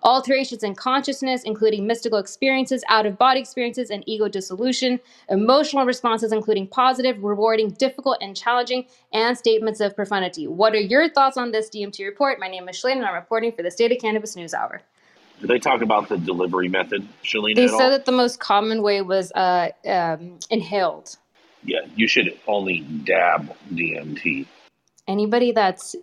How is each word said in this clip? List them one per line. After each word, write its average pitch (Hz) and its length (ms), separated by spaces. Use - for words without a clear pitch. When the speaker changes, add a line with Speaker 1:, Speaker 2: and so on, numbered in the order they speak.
Speaker 1:
alterations 254 640
in 196 100
consciousness, 262 680
including 214 420
mystical 226 320
experiences, 262 680
out-of-body 220 500
experiences, 240 500
and 202 200
ego 214 180
dissolution, 240 720
emotional 269 580
responses, 226 460
including 214 340
positive, 247 560
rewarding, 214 480
difficult, 262 500
and 196 160
challenging, 247 480
and 233 260
statements 220 400
of 202 160
profundity. 190 540
What 208 260
are 214 60
your 247 280
thoughts 269 280
on 247 160
this 214 160
D 208 160
M 202 80
T 196 120
report? 240 360
My 190 80
name 185 200
is 180 140
Shalane, 262 140
and 247 80
I'm 190 100
reporting 226 380
for 202 100
the 175 80
State 226 220
of 247 60
Cannabis 214 360
News 170 200
Hour. - 280
Speaker 2:
Did 120 100
they 123 80
talk 120 240
about 107 260
the 104 80
delivery 90 520
method, 95 380
Shalina, - 320
Speaker 1:
They 247 80
Speaker 2:
at 240 60
Speaker 1:
said 226 100
Speaker 2:
all? 262 100
Speaker 1:
that 269 160
the 254 60
most 240 260
common 220 440
way 202 200
was, 185 300
uh, 180 380
um, 170 540
inhaled. 180 680
Speaker 2:
Yeah, - 160
you 110 100
should - 400
only 95 340
dab 82 720
D 82 220
M 76 180
T. 69 320
Speaker 1:
Anybody 214 420
that's 196 520